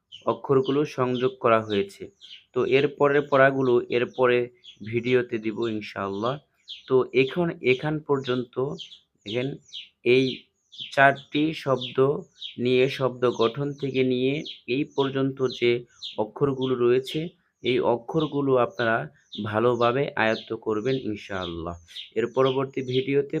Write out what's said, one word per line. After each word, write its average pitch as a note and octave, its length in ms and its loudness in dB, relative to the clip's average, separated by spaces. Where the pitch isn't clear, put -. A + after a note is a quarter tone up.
অক্ষরগুলো C3+ 600 0
সংযোগ B2+ 540 -2
করা A2+ 200 4
হয়েছে। G2+ 420 -2
তো B2+ 160 -2
এর C3+ 280 4
পরের C#3+ 340 2
পড়াগুলো C3+ 440 4
এরপরে B2 480 2
ভিডিওতে A#2 580 0
দিব G#2+ 200 -6
ইনশাআল্লাহ। G#2 680 -4
তো C3 100 2
এখন, C3+ 320 2
এখান C3 380 0
পর্যন্ত B2+ 540 -4
দেখেন, B2 300 -6
এই B2+ 200 6
চারটি C#3 540 2
শব্দ B2 440 -4
নিয়ে, B2+ 300 4
শব্দ B2 340 -2
গঠন B2+ 340 0
থেকে C3 260 -2
নিয়ে B2+ 300 2
এই C3+ 180 -2
পর্যন্ত C3+ 540 -2
যে A#2+ 180 2
অক্ষরগুলো C3 580 -2
রয়েছে, B2 440 2
এই A#2+ 220 0
অক্ষরগুলো C#3 720 0
আপনারা A#2 400 0
ভালোভাবে A#2 580 2
আয়ত্ত A2+ 400 0
করবেন A2 460 -2
ইনশাআল্লাহ। F2 760 -8
এর A2+ 140 -2
পরবর্তী C3+ 540 -2
ভিডিওতে C#3 580 -2